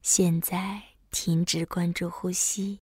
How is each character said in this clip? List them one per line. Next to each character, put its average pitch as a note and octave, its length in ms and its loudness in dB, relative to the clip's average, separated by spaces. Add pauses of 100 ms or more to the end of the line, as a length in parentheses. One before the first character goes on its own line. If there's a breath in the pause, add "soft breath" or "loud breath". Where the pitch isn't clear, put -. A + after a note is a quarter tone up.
现 E3+ 380 4
在 F#3+ 420 -4 (280)
停 E3 340 2
止 E3 200 -2
关 F3 280 0
注 E3+ 160 -4
呼 F#3 200 -6
吸 G3 560 -2